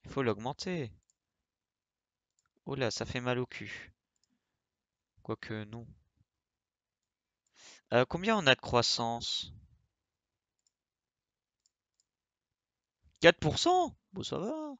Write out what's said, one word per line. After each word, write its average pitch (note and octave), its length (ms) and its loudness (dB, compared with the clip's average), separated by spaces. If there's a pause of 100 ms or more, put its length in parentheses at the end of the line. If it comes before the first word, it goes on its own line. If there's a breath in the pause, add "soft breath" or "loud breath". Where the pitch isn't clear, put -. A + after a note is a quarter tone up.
Il - 60 -14
faut C#3 120 -2
l'augmenter. B2 680 -4 (1700)
Oh C#3 100 -6
là, C3 140 -2
ça A2+ 160 -6
fait B2 160 -8
mal B2 180 -2
au B2+ 60 -2
cul. - 480 -14 (1300)
Quoique, G#2+ 420 -8
non. A2+ 220 -16 (2000 loud breath)
Euh, B2 120 6
combien G3+ 320 2
on E3+ 100 4
a C3 80 8
de - 40 -20
croissance ? - 920 0 (3750)
Quatre - 180 8
pour D3 200 0
cent ? F4+ 360 4 (180)
Bon, F#3+ 100 -8
ça - 140 -6
va. C#4+ 420 -6